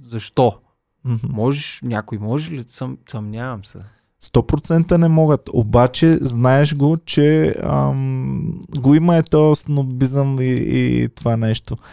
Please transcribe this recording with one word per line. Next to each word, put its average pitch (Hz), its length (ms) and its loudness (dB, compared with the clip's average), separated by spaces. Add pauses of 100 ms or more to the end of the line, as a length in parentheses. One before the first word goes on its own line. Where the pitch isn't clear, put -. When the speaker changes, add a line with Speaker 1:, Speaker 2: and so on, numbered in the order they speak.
Speaker 1:
защо. 117 580 -2 (460)
Speaker 2:
Мгм. 120 240 -4
Speaker 1:
Можеш, 135 540 -4
някой 110 340 -6
може 135 340 -6
ли? 131 120 -10
Съм-, 127 340 -12 (120)
съмнявам 110 560 -12
се. - 140 -20 (420)
Speaker 2:
Сто - 220 0
процента 165 540 0
не 170 100 4
могат. 160 460 2
Обаче 127 680 2
знаеш 131 540 2
го, 143 220 0
че, 156 680 2
ам, 135 920 -2 (240)
го 135 180 4
има 170 200 4
е 160 80 4
този 151 380 4
снобизъм 135 800 -2
и, 127 40 -2 (120)
и 123 520 0
това 117 280 -4
нещо. 113 400 -4 (160)